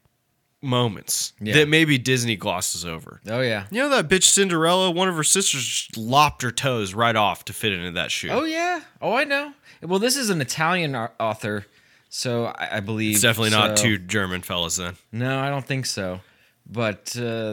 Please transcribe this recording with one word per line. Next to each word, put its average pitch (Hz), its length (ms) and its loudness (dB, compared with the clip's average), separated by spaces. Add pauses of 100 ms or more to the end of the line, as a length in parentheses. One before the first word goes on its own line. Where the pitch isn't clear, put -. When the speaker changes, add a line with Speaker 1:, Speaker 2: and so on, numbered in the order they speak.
(600)
Speaker 1:
moments 123 800 -2
Speaker 2:
Yeah. 107 160 0
Speaker 1:
that 151 140 6
maybe 156 280 4
Disney 120 380 0
glosses 90 500 -4
over. 80 420 -12
Speaker 2:
Oh, 113 140 -4
yeah. 110 300 -2
Speaker 1:
You 208 100 -4
know 285 80 0
that 226 180 2
bitch 185 160 2
Cinderella? 180 680 4
One 180 160 0
of 180 80 -2
her 156 80 -2
sisters 147 420 2
just - 320 -6
lopped 135 460 4
her 120 80 -2
toes 113 420 -2
right 113 220 2
off 101 300 2
to 104 80 -12
fit 107 200 -2
into 87 180 -4
that 80 200 -2
shoe. - 180 -4
Speaker 2:
Oh, 220 140 -2
yeah. 330 380 -4 (200)
Oh, 180 120 -2
I 269 100 2
know. 285 300 -4 (280)
Well, 285 180 0
this 311 160 2
is 254 140 -2
an 170 120 2
Italian 160 540 0
au-, 113 140 -4 (100)
author, 107 460 -2 (440)
so 120 360 -2
I, - 320 -6
I - 40 0
believe 107 340 0
Speaker 1:
It's 104 80 4
definitely 110 280 4
not 107 280 4
Speaker 2:
so. 104 40 0
Speaker 1:
two 107 140 4
German 92 440 -2
fellas 87 360 -4
then. 87 180 -6 (160)
Speaker 2:
No, 127 280 -2
I 139 100 -4
don't 139 160 -4
think 131 220 -4
so. 92 340 -4 (480)
But, 107 480 -4
uh, 120 40 -6 (320)